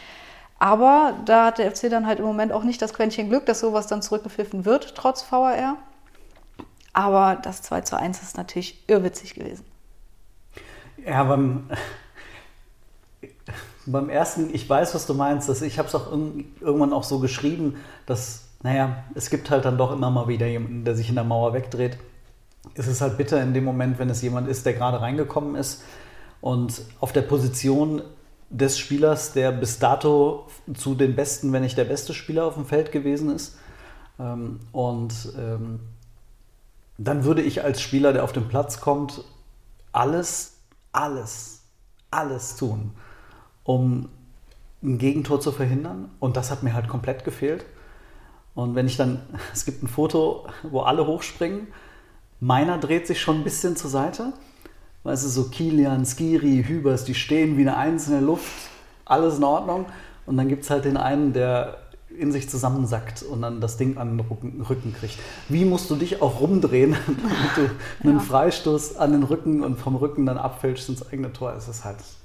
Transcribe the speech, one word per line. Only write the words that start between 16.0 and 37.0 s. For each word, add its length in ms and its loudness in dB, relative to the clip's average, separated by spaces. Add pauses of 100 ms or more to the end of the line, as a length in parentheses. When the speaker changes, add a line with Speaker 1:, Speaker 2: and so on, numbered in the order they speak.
Speaker 2:
irg-, 320 -4 (160)
irgendwann 320 4
auch 120 0
so 160 -2
geschrieben, 560 0 (300)
dass, 380 -6 (180)
naja, 400 0 (120)
es 160 -6
gibt 200 -2
halt 140 4
dann 140 2
doch 140 2
immer 180 0
mal 180 0
wieder 180 0
jemanden, 380 -4
der 100 0
sich 140 -2
in 60 2
der 100 0
Mauer 300 2
wegdreht. 440 -2 (760)
Es 120 -4
ist 140 0
halt 160 0
bitter 240 2
in 140 0
dem 100 2
Moment, 340 0
wenn 120 0
es 100 -2
jemand 280 -2
ist, 180 -2
der 80 2
gerade 260 0
reingekommen 540 -2
ist 280 -6 (600)
und 400 -2 (180)
auf 120 -4
der 100 4
Position 800 2 (480)
des 280 0
Spielers, 540 2
der 200 2
bis 260 -4
dato 680 4 (280)
zu 200 -4
den 220 2
besten, 360 -2
wenn 100 2
nicht 160 -2
der 60 4
beste 300 -6
Spieler 320 -2
auf 80 -2
dem 120 -6
Feld 260 0
gewesen 420 0
ist. 240 -12 (600)
Ähm, 420 -8 (120)
und, 400 -2 (260)
ähm, 420 -6 (1200)
dann 260 -2